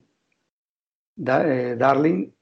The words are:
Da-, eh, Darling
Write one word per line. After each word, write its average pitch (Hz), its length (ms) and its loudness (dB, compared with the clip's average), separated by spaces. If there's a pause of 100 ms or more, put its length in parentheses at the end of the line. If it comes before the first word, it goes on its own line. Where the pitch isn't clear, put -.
(1160)
Da-, 135 320 -2
eh, 123 300 -2
Darling 139 540 2 (100)